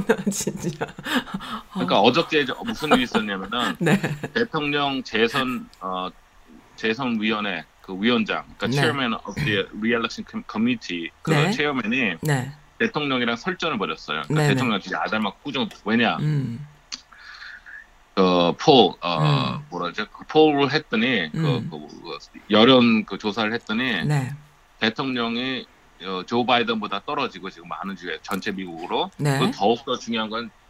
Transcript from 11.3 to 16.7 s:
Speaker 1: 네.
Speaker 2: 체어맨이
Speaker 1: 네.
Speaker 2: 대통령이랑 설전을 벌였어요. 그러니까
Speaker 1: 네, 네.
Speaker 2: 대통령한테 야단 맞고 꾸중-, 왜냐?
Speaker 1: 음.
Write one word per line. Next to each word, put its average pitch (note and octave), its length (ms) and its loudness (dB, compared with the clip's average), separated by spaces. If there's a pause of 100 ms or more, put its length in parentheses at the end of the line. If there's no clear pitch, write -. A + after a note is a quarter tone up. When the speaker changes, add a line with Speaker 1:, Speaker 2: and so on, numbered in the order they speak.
Speaker 1:
네. D#3 220 2
Speaker 2:
체어맨이 B2+ 720 -2
Speaker 1:
네. C#3 300 0 (260)
Speaker 2:
대통령이랑 B2 580 0
설전을 F3 420 -4
벌였어요. D#2 440 -4
그러니까 D3 200 -4
Speaker 1:
네, D3 60 4
네. C#3 60 4
Speaker 2:
대통령한테 A2 400 -2
야단 F#2 280 -2
맞고 G2 200 -6
꾸중-, C3 260 -4 (160)
왜냐? G#2+ 340 2
Speaker 1:
음. D3 480 -2 (1500)